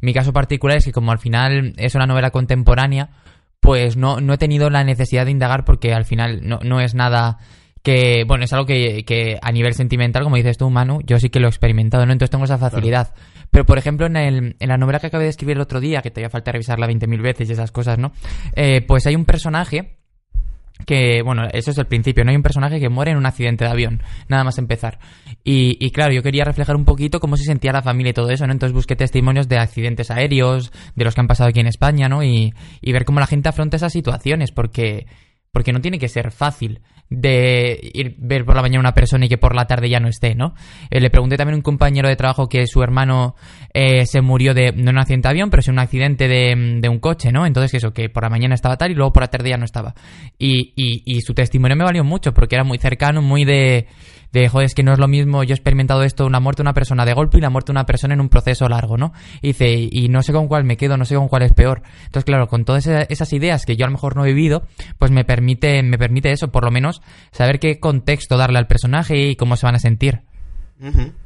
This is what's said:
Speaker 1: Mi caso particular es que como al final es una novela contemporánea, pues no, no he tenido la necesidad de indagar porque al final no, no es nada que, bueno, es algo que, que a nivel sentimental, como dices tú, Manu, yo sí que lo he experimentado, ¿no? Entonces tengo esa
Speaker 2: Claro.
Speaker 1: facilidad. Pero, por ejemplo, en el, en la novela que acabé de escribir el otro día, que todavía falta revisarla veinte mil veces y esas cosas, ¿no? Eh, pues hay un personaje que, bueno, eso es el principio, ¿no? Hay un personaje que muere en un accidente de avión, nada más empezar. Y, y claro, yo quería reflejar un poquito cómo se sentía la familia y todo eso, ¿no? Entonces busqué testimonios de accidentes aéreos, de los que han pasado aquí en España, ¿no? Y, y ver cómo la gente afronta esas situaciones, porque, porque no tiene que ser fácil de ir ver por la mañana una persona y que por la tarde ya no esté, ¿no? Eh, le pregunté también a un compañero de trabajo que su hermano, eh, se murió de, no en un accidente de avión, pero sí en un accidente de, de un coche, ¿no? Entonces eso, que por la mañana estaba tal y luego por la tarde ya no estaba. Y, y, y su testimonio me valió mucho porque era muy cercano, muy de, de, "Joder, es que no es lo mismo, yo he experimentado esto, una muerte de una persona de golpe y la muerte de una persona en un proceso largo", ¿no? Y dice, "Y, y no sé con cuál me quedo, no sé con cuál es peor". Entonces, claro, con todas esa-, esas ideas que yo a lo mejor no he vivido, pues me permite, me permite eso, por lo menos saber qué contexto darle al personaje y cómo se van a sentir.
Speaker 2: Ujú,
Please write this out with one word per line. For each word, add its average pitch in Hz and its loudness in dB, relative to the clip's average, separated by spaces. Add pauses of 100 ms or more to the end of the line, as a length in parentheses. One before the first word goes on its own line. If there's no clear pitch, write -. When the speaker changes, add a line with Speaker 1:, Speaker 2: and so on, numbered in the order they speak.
Speaker 1:
Mi 123 -2
caso 127 0
particular 143 0
es 143 6
que 135 -8
como 117 -2
al 113 -2
final 131 -2
es 123 -4
una 131 0
novela 131 0
contemporánea, 127 2 (500)
pues 123 4
no, 131 0
no 139 0
he 139 -2
tenido 147 2
la 143 2
necesidad 127 0
de 135 0
indagar 131 0
porque - 4
al 113 0
final 113 -4
no, 113 -4
no 127 0
es 120 -2
nada 120 0 (440)
que, 123 2
bueno, 123 2
es 120 -4
algo 135 -2
que, 120 -2
que 113 -4
a 117 -6
nivel 117 0
sentimental, 123 -2
como 143 0
dices 120 0
tú, 131 0
Manu, 127 0
yo 120 2
sí 120 2
que 131 0
lo 123 4
he 117 2
experimentado, 113 2
¿no? 127 2
Entonces 127 0
tengo 135 -2
esa 135 -2
Speaker 2:
Claro. 123 -2
Speaker 1:
facilidad. 117 -2 (360)
Pero, 139 4
por 135 6
ejemplo, 147 -2
en 165 -2
el, 135 -2
en 131 -4
la 127 0
novela 131 0
que 160 -10
acabé 160 -2
de 156 -2
escribir 143 -6
el 143 -4
otro 131 -6
día, 143 -4
que 120 -8
todavía 113 -10
falta 120 -8
revisarla 117 -4
veinte 117 -2
mil 113 -2
veces 123 -4
y 117 -4
esas 113 -6
cosas, 120 -2
¿no? 131 -4 (420)
Eh, 135 2
pues 131 4
hay 147 2
un 165 0
personaje 160 0 (880)
que, 123 2
bueno, 117 -2
eso 117 -4
es 139 -4
el 139 -2
principio, 120 0
¿no? 123 2
Hay 139 2
un 143 0
personaje 139 0
que 135 -2
muere 131 -2
en 151 0
un 135 0
accidente 120 -2
de 117 0
avión, 117 -2 (260)
nada 135 2
más 127 -4
empezar. 120 -6 (460)
Y, 127 2
y 131 -2
claro, 147 0
yo 127 0
quería 139 0
reflejar 147 -2
un 147 0
poquito 147 2
cómo 143 -2
se 143 0
sentía 139 -2
la 135 -2
familia 123 -2
y 117 -4
todo 120 -2
eso, 135 -2
¿no? 131 0
Entonces 131 -2
busqué 127 0
testimonios 131 0
de 123 2
accidentes 117 -4
aéreos, 127 0 (220)
de 120 -2
los 113 0
que - 0
han 123 4
pasado 120 4
aquí 117 2
en 117 2
España, 139 0
¿no? 139 -2
Y, 113 0 (260)
y 131 -4
ver 123 0
cómo 143 0
la 139 2
gente 143 0
afronta 156 -4
esas 165 -4
situaciones, 139 -2
porque, 113 -4 (460)
porque 123 0
no 123 0
tiene 175 -4
que 127 -4
ser 117 -6
fácil 123 -6 (300)
de 123 0
ir 127 -8
ver 123 -4
por 127 6
la 131 2
mañana 127 2
una 127 2
persona 131 2
y 120 0
que 120 0
por 120 -2
la 120 -2
tarde 120 -2
ya 120 0
no 117 0
esté, 117 -2
¿no? 131 -4 (360)
Eh, 131 0
le 123 4
pregunté 127 4
también 147 0
a - 0
un 147 -2
compañero 139 2
de 135 2
trabajo 131 -2
que 127 0
su 127 2
hermano, 127 0 (380)
eh, 131 2
se 135 0
murió 131 2
de, 127 2
no 123 -2
en 127 2
un - 2
accidente 131 0
de - 2
avión, 185 0
pero 160 4
sí 131 0
en 127 0
un - 0
accidente 131 0
de, 123 2
de 120 0
un 117 0
coche, 156 -2
¿no? 151 2
Entonces 131 0
eso, 113 -2
que 113 -6
por 120 -4
la 117 -2
mañana 120 0
estaba 127 0
tal 175 -2
y 175 -4
luego 135 0
por 127 0
la 127 -2
tarde 123 -4
ya 127 -2
no 120 -4
estaba. 113 -10 (440)
Y, 127 0
y, 120 -4
y 120 -4
su 123 -8
testimonio 127 0
me 170 0
valió 175 0
mucho 151 -2
porque 117 4
era 131 0
muy 131 -4
cercano, 143 0
muy 139 2
de, 131 2 (440)
de, 127 4
"Joder, 135 2
es 127 -2
que 143 0
no 135 4
es 135 4
lo 139 4
mismo, 143 2
yo 131 -2
he - -4
experimentado 135 2
esto, 135 0
una 131 2
muerte 131 -2
de 147 -2
una 139 0
persona 127 0
de 120 2
golpe 151 2
y - 4
la 151 0
muerte 131 -2
de 143 -2
una 135 0
persona 135 0
en 143 0
un 135 0
proceso 127 4
largo", 117 -2
¿no? 156 -2 (280)
Y 143 -2
dice, 127 2
"Y, 117 -2 (160)
y 117 2
no 127 2
sé 147 -2
con 156 0
cuál 147 0
me 120 0
quedo, 139 0
no 127 -2
sé 139 -2
con 139 0
cuál 127 2
es 123 8
peor". 127 4 (240)
Entonces, 135 -4
claro, 135 2
con 117 0
todas 135 0
esa-, 151 0
esas 151 -4
ideas 151 0
que 120 -2
yo 127 0
a - -2
lo 135 -2
mejor 135 -4
no 139 0
he - 2
vivido, 156 0 (320)
pues 131 4
me 131 4
permite, 127 0
me 123 0
permite 123 0
eso, 143 -4
por 131 2
lo 120 0
menos 131 -2 (320)
saber 139 0
qué 156 -2
contexto 143 0
darle 127 2
al 120 2
personaje 147 2 (120)
y 135 -2
cómo 123 0
se - -4
van 120 2
a - 2
sentir. 113 0 (580)
Speaker 2:
Ujú, 143 0 (140)